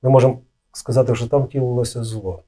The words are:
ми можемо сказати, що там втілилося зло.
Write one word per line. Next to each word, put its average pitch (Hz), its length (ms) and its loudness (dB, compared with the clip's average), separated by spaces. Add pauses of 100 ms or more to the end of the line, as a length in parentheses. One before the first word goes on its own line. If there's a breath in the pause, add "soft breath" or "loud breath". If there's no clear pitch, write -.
ми 127 80 0
можемо 131 300 6 (320)
сказати, 123 440 0
що 117 120 -6
там 139 160 0
втілилося 123 600 -4
зло. 104 440 -10